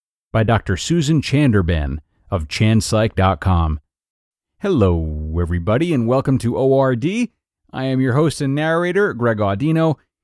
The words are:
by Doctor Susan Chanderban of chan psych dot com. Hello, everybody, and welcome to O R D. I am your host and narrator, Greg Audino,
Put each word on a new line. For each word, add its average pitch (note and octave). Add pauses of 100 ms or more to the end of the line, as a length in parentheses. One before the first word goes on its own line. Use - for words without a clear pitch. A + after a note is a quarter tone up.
(320)
by A2+
Doctor G#2
Susan D#3+
Chanderban F2+ (320)
of E2
chan A2
psych A2
dot F#2+
com. E2 (800)
Hello, E2
everybody, F2+
and A#2+
welcome C3
to A#2
O C3+
R C3
D. F#3+ (400)
I C3
am C3
your C3
host D3
and C#3
narrator, E3+
Greg A#2
Audino, D3 (260)